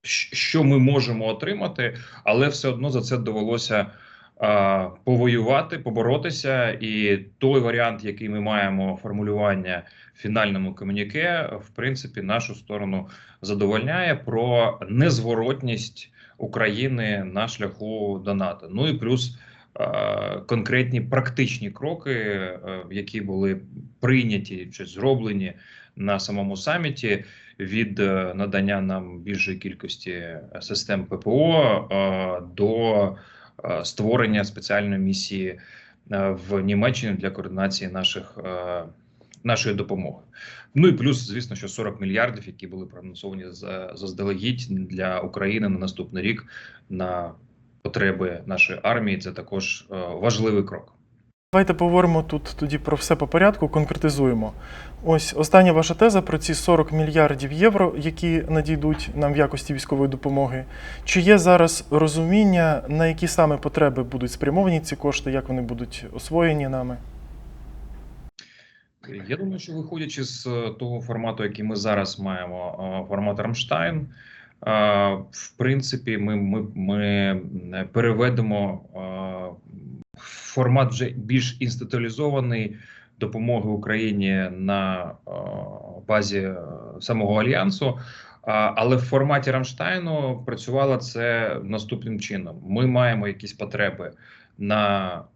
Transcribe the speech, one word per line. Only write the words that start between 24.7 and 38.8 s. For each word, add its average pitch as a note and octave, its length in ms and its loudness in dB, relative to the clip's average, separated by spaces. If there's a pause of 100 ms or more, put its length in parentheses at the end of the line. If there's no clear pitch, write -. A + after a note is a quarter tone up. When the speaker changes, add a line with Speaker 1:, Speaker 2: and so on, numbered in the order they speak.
Speaker 1:
чи F#2+ 120 -12
зроблені G2+ 680 -2 (440)
на G2 240 -2
самому G2 360 -4
саміті, C3+ 680 -2 (360)
від, G2+ 400 -2
е, F#2+ 340 2
надання G2 460 0
нам F#2 400 -4
більшої F#2+ 360 -4
кількості, F#2 540 -10
е, E2+ 400 -10 (100)
систем G2 440 -4
П F#2 120 -6
П G#2 140 -4
О, C#3+ 600 4
е, F#2+ 520 0 (140)
до, G#2 600 2 (480)
е, F2 200 -4
створення G#2+ 600 2
спеціальної G2+ 560 -2
місії, F#2+ 580 -2 (540)
е, F#2+ 240 0 (120)
в G2 120 0
Німеччині G#2 520 2
для F#2+ 180 -2
координації F#2+ 600 -4
наших, F#2 540 -4
е, F2+ 400 -6 (600)